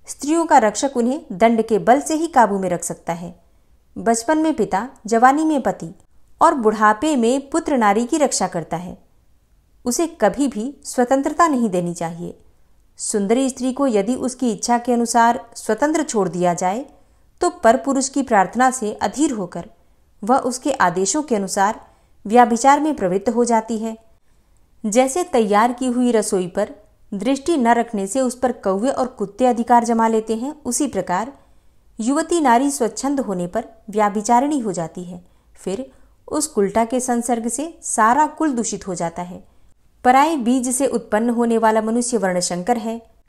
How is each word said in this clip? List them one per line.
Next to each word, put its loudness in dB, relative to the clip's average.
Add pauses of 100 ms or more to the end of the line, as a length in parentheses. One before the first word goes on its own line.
स्त्रियों -2
का 6
रक्षक 0
उन्हें -2
दंड 4
के 0
बल 4
से -4
ही -2
काबू 2
में -2
रख -4
सकता -8
है। -12 (560)
बचपन 0
में 0
पिता, -2 (180)
जवानी 4
में 0
पति -6 (480)
और 6
बुढ़ापे 2
में 0
पुत्र 0
नारी 2
की -2
रक्षा 0
करता -6
है। -12 (840)
उसे -2
कभी 0
भी -8
स्वतंत्रता 2
नहीं 0
देनी -2
चाहिए। -10 (580)
सुंदरी -2
स्त्री -6
को -2
यदि 0
उसकी -4
इच्छा -2
के -2
अनुसार 0
स्वतंत्र -2
छोड़ -2
दिया 0
जाए, -4 (540)
तो 2
परपुरुष 2
की -2
प्रार्थना 2
से -6
अधीर -2
होकर -8 (540)
वह 4
उसके -2
आदेशों 0
के -2
अनुसार -2 (400)
व्याभिचार 6
में -2
प्रवृत्त -2
हो 0
जाती 0
है। -8 (880)
जैसे 2
तैयार 2
की -6
हुई 0
रसोई 0
पर -4 (400)
दृष्टि -2
न 2
रखने 0
से -4
उस -2
पर 0
कौवे -2
और -4
कुत्ते -4
अधिकार 2
जमा 2
लेते -2
हैं, -8
उसी -2
प्रकार -4 (680)
युवती 0
नारी 4
स्वच्छंद -2
होने -4
पर -6 (260)
व्याभिचारिणी 2
हो -4
जाती -8
है। -16 (300)
फिर -8 (360)
उस -4
कुलटा 0
के -2
संसर्ग -2
से -8
सारा 2
कुल -2
दूषित -6
हो -6
जाता -6
है। -16 (560)
पराये 6
बीज 0
से 0
उत्पन्न -2
होने 0
वाला 4
मनुष्य -2
वर्णशंकर 0
है। -8 (180)